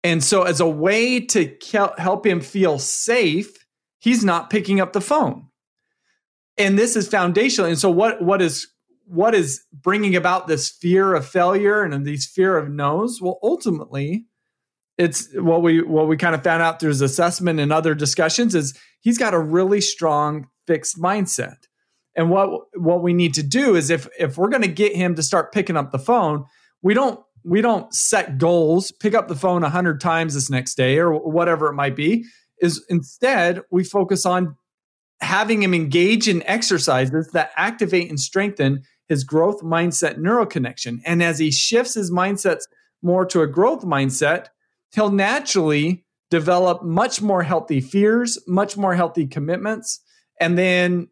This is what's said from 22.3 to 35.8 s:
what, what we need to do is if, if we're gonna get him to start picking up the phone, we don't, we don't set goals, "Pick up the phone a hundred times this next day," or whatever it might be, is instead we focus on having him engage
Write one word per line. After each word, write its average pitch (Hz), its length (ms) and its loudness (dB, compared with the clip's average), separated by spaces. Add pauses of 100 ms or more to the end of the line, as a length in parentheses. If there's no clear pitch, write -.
what, 190 180 4 (260)
what 175 280 0
we 175 100 2
need 175 220 2
to 151 80 -2
do 214 340 2
is 147 140 0
if, 156 180 -2 (100)
if 143 200 -4
we're 196 100 2
gonna 233 180 0
get 190 300 0
him 180 200 0
to 156 60 -4
start 160 300 -2
picking 190 240 -2
up 139 160 -4
the 135 60 -6
phone, 151 480 0 (340)
we 196 140 2
don't, 247 260 0 (240)
we 180 160 2
don't 226 340 0
set 160 440 -2
goals, 170 520 2
"Pick 208 240 -2
up 202 140 0
the 165 80 -6
phone 175 260 0
a 143 80 0
hundred 170 300 -2
times 165 340 -2
this 135 160 -4
next 127 240 -4
day," 131 240 2
or 170 140 2
whatever 156 560 0
it 143 60 -2
might 139 200 -2
be, 208 300 0 (360)
is 170 280 0
instead 180 840 0
we 180 140 0
focus 190 420 -2
on 180 300 -2 (640)
having 208 420 0
him 185 100 2
engage 175 560 2